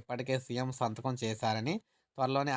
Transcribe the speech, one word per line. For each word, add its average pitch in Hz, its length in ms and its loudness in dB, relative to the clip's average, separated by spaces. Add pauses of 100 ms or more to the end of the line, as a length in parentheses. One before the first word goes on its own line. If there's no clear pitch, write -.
ఇప్పటికే 131 460 -2
సీఎం 127 240 -2 (100)
సంతకం 127 340 0 (100)
చేశారని, 110 520 2 (420)
త్వరలోనే 135 400 2